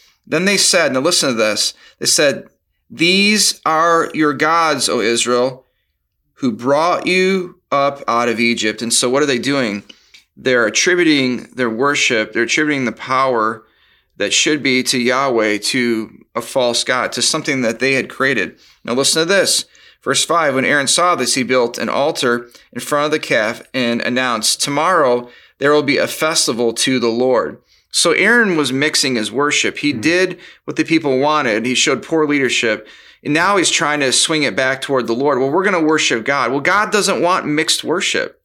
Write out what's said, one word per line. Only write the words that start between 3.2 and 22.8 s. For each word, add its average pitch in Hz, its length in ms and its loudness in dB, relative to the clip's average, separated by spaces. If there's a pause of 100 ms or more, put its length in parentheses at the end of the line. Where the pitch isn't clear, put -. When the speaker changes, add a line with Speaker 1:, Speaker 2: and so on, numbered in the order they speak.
Speaker 1:
are 165 480 2
your 151 180 2
gods, 151 560 0
O 113 120 0
Israel, 123 640 0 (680)
who 123 180 -2
brought 139 540 0
you 185 540 0 (100)
up 139 360 0
out 120 220 0
of 113 120 -2
Egypt." 110 420 0
And 117 100 -4
so 123 180 0
what 139 120 2
are 147 40 2
they 131 120 0
doing? 117 440 -2 (540)
They're 123 300 2
attributing 147 880 0
their 123 160 -2
worship, 127 640 0
they're 113 120 0
attributing 147 400 0
the 110 80 -2
power 123 720 -2 (540)
that 98 140 -2
should 151 300 0
be 127 220 2
to 131 140 -2
Yahweh, 120 600 0
to 117 640 -4 (100)
a 120 60 -4
false 120 440 -2
god, 123 280 -2
to 120 100 -4
something 143 400 -2
that 113 180 -2
they 135 140 0
had 117 140 -2
created. 123 480 -2 (280)
Now 123 100 -4
listen 139 260 0
to 165 60 0
this. 185 380 0 (380)
Verse 139 220 -2
five, 156 300 0
when 131 100 0
Aaron 139 220 0
saw 175 300 2
this, 123 180 -2
he 135 80 0
built 120 360 0
an 113 100 -4
altar 131 600 -2 (240)
in 120 80 -12